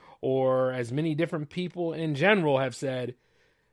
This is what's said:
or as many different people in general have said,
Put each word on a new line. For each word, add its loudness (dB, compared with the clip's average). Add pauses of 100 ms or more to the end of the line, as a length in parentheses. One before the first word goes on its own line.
(220)
or 2
as -6
many 0
different -4
people -4
in -4
general 4
have -2
said, -6 (580)